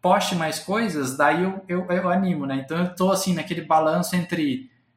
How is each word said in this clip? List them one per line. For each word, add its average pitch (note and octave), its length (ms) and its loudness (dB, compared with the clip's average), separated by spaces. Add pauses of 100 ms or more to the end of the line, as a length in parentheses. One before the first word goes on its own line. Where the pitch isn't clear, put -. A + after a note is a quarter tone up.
poste F#3+ 320 2
mais D#3+ 240 -2
coisas", D#3+ 580 -2
daí D#3 280 4
eu, F#3+ 240 -4
eu, F3+ 200 -2
eu F3+ 220 0
animo, F3+ 340 2
né? C3+ 120 -4
Então C3+ 200 -4
eu F3+ 180 -2
tô, F#3 180 2
assim, F#3 200 0
naquele E3 300 -4
balanço D#3+ 540 2
entre D#3+ 520 -2 (280)